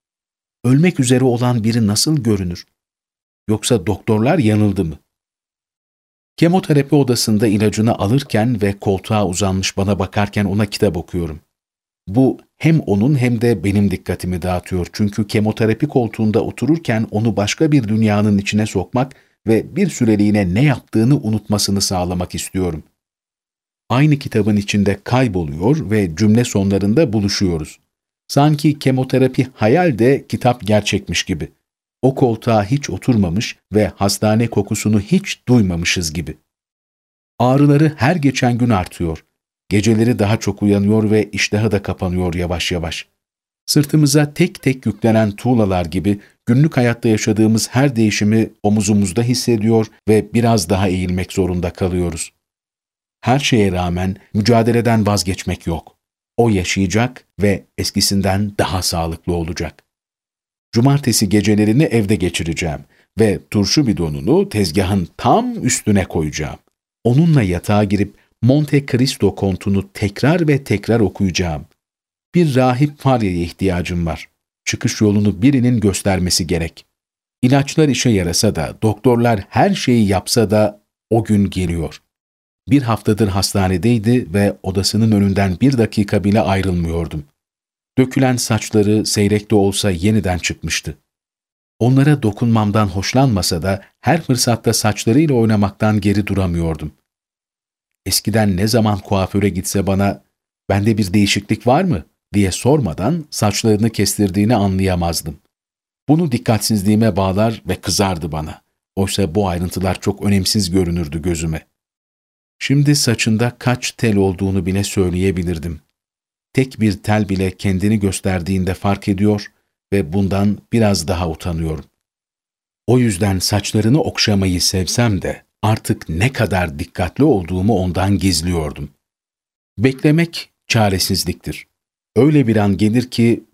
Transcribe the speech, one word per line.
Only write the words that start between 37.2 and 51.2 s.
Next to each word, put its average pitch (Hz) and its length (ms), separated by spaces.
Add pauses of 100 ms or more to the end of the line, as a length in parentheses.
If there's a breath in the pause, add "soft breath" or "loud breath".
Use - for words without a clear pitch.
Ağrıları 143 580
her 143 180
geçen 127 420
gün 117 120
artıyor. 87 560 (440)
Geceleri 110 500
daha 104 180
çok 101 260
uyanıyor 104 480
ve 104 200
iştahı 104 400
da 98 120
kapanıyor 90 500
yavaş 87 380
yavaş. 82 360 (580)
Sırtımıza 147 680
tek 185 280
tek 131 240
yüklenen 110 460
tuğlalar 101 540
gibi 92 340 (260 loud breath)
günlük 139 320
hayatta 120 320
yaşadığımız 110 600
her 131 260
değişimi 107 540 (140)
omuzumuzda 104 580
hissediyor 113 640 (200 soft breath)
ve 104 260
biraz 113 360
daha 98 180
eğilmek 92 460